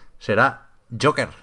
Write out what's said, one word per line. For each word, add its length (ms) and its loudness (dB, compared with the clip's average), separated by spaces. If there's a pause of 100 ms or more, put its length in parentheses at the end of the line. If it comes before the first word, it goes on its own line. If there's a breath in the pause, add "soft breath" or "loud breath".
(180 loud breath)
será 520 -2 (300)
Joker, 280 2 (140)